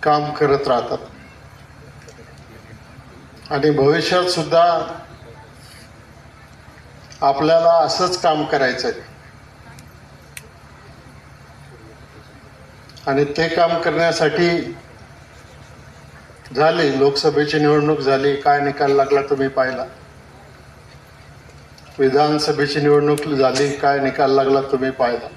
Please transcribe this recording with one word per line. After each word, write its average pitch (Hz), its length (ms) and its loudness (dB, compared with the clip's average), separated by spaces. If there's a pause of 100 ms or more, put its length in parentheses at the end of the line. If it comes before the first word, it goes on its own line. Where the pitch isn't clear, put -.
काम 147 300 0
करत 139 360 0
राहतात - 300 -2 (2500)
आणि 151 180 2
भविष्यात 151 540 2
सुद्धा 165 400 2 (2500)
आपल्याला 156 520 2 (120)
असंच 180 360 -2
काम 156 240 0
करायचं 127 440 -2
आहे. 110 120 -6 (4000)
आणि 139 180 2
ते 160 240 -2
काम 170 320 0
करण्यासाठी 165 960 -2 (1800)
झाली, 151 420 0
लोकसभेची 147 600 0
निवडणूक 147 400 2
झाली, 139 380 0
काय 143 240 0
निकाल 143 320 -2
लागला 139 300 2
तुम्ही 139 260 -2
पाहिला, 127 360 -4 (2250)
विधानसभेची 147 840 0
निवडणूक 147 400 2
झाली, 135 560 0
काय 143 220 0
निकाल 135 320 0
लागला 135 320 2
तुम्ही 131 280 -4
पाहिला. 120 460 -4